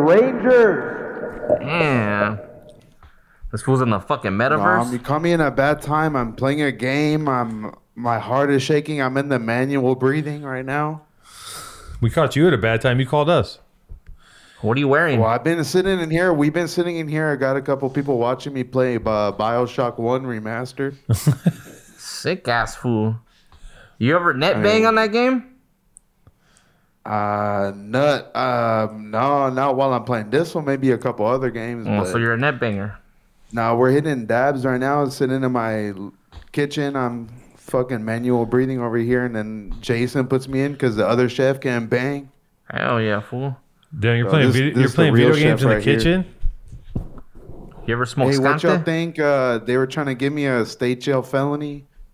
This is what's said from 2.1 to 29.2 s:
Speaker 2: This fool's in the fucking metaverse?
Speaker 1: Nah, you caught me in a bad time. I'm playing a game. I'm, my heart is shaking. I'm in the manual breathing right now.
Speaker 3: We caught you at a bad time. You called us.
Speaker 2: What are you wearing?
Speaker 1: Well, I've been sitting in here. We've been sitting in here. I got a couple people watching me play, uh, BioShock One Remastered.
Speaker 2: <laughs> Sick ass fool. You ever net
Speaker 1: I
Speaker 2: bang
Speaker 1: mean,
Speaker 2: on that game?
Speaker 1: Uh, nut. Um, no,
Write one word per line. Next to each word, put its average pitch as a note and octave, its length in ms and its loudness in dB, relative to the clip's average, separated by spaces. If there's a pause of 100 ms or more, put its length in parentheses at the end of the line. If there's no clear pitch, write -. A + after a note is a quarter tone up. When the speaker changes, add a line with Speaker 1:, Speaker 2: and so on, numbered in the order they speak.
Speaker 2:
This A2 100 -6
fool's C3 180 2
in A#2+ 100 2
the G2 100 2
fucking B2 320 -2
metaverse? A#2 540 2
Speaker 1:
Nah, B2 60 -8
you A#2+ 60 -4
caught D3+ 240 -2
me E3+ 100 2
in E3 80 4
a C#3+ 100 2
bad C#3 320 2
time. D3+ 340 0
I'm A2+ 180 -2
playing C#3+ 280 0
a C#3 100 0
game. D3 560 0
I'm, A2+ 460 -4 (200)
my A#2 240 -2
heart C3 320 0
is C3+ 120 4
shaking. D3+ 400 -2
I'm C3 140 -2
in C#3+ 120 0
the C3 100 0
manual B2+ 560 0
breathing D3 480 -2
right C3 220 -8
now. D3+ 380 -4 (1000)
Speaker 3:
We A#2 100 2
caught D3+ 260 0
you D#3 120 6
at D#3 60 4
a G#2+ 40 2
bad A2+ 220 0
time. B2+ 200 2
You C3 60 -2
called D3 220 0
us. D#3 300 0 (1040)
Speaker 2:
What A2+ 140 0
are C#3+ 40 2
you C#3+ 80 2
wearing? C#3+ 320 4
Speaker 1:
Well, A2+ 100 2
I've B2 120 0
been E3 220 0
sitting F#3 360 0
in D#3+ 100 -4
here. F3 240 2
We've D3 180 2
been E3+ 160 -2
sitting E3+ 300 -2
in D#3 100 -6
here. D#3 240 -2
I D3 40 0
got C3+ 200 0
a C3+ 60 -2
couple C3+ 280 -2
people C#3 280 -2
watching B2+ 340 -2
me C3 100 -4
play, B2+ 340 0
uh, G#2+ 360 0
BioShock A#2 680 -2
One B2+ 260 -2
Remastered. B2 720 -6 (140)
Speaker 2:
<laughs> - 880 -2
Sick - 480 -8
ass A#2 300 0
fool. A2+ 400 0 (840)
You C3 160 2
ever E3+ 200 2
net D#3+ 240 2
Speaker 1:
I G#3+ 40 2
Speaker 2:
bang G#3+ 180 6
Speaker 1:
mean, A3 60 4
Speaker 2:
on A3+ 100 4
that A3 160 2
game? B3 420 0 (1500)
Speaker 1:
Uh, G#2 680 -2
nut. B2 640 0
Um, A2+ 720 0
no, C3+ 400 0